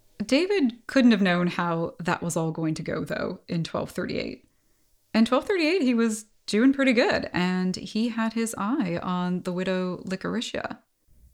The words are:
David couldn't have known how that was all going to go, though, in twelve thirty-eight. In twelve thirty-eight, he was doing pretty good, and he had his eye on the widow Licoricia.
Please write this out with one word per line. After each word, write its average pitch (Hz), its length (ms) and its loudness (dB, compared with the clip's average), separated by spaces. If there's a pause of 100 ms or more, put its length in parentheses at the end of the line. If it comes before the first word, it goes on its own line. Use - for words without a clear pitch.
(240)
David 320 600 0
couldn't 247 240 6
have 202 120 4
known 175 260 2
how 170 500 -2
that 175 240 -4
was 170 140 -2
all 160 160 0
going 160 220 -2
to 156 80 -8
go, - 220 -4
though, - 440 -6
in 165 160 -2
twelve - 260 -6
thirty-eight. - 560 -6 (680)
In 220 100 6
twelve 269 220 0
thirty-eight, 349 360 2
he 254 120 4
was 226 320 0 (200)
doing 247 260 6
pretty 269 200 2
good, 262 400 2
and 185 420 0
he 220 360 -4
had 226 240 -2
his 226 220 -2
eye 202 460 -2
on 180 400 -2
the 185 100 -4
widow 185 520 -2
Licoricia. - 720 -6 (560)